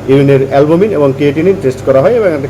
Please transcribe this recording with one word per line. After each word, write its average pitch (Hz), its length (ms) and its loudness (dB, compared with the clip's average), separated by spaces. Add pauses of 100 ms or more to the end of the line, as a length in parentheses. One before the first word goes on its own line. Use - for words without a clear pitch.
ইউরিনের 139 320 2 (100)
অ্যালবুমিন 160 420 2
এবং 143 240 0
ক্রিয়েটিনিন 151 460 -2
টেস্ট 131 240 -4
করা 135 160 2
হয় 202 120 2
এবং 208 200 0
একটা 139 160 -6